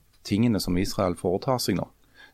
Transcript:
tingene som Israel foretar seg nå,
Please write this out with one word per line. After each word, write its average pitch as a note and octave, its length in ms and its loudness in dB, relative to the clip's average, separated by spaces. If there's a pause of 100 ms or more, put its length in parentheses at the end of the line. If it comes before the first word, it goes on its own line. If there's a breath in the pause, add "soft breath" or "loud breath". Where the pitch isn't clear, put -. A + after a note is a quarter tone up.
(260)
tingene G#2+ 320 2
som F2+ 180 -2
Israel F#2 380 0
foretar G2 480 -2
seg G2 160 0
nå, E2+ 60 -4 (500 soft breath)